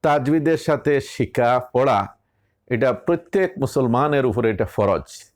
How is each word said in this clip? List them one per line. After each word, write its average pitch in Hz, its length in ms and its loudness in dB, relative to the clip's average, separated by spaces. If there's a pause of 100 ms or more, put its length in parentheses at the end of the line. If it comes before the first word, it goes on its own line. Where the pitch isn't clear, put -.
তাজবিদের 151 540 2
সাথে 147 440 0
শিখা, 123 600 0 (120)
পড়া, 123 440 0 (500)
এটা 123 260 0
প্রত্যেক 180 680 -2
মুসলমানের 135 680 0
উপরে 113 240 0
এটা 104 140 -4
ফরজ। - 720 -4